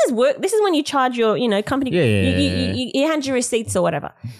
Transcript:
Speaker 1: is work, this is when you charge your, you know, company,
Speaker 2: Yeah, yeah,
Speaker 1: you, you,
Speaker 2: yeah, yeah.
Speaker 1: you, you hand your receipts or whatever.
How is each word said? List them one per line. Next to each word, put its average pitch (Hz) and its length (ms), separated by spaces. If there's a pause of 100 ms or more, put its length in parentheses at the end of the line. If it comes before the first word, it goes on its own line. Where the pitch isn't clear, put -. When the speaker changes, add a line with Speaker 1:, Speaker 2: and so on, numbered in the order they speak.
Speaker 1:
is 277 60
work, 247 280
this 381 120
is 427 100
when 381 100
you 302 80
charge 262 360
your, 220 200
you 247 120
know, 202 120
company, 262 300
Speaker 2:
Yeah, 170 120
yeah, 104 180
Speaker 1:
you, 92 80
you, 90 60 (140)
Speaker 2:
yeah, 90 180
yeah. 95 60
Speaker 1:
you, 254 200
you 277 140
hand 302 180
your 269 100
receipts 233 400
or 185 80
whatever. 156 280 (280)